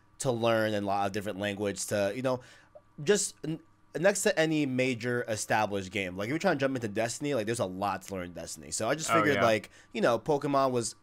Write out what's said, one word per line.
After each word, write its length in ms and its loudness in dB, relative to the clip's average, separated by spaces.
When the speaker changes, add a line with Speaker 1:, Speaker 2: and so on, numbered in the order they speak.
Speaker 1:
to 120 0
learn 420 2
and 100 0
a 40 -2
lot 200 0
of 60 -4
different 260 -4
language 480 -2
to, 280 2
you 60 -6
know, 200 0
just 320 2
n-, 160 -6
next 260 2
to 140 2
any 280 2
major 640 0
established 600 0
game. 260 -2
Like, 80 -4
if 60 -4
you're 80 -2
trying 180 2
to 20 -4
jump 160 0
into 140 -4
Destiny, 440 -2
like, 120 0
there's 140 -2
a 60 0
lot 380 -4
to 100 -10
learn 120 -6
in 80 -12
Destiny. 380 -12
So 180 -2
I 60 2
just 140 -6
Speaker 2:
Oh, 60 4
Speaker 1:
figured, 200 4
Speaker 2:
yeah. 100 2
Speaker 1:
like, 240 2
you 80 -2
know, 180 4
Pokemon 520 2
was 320 -2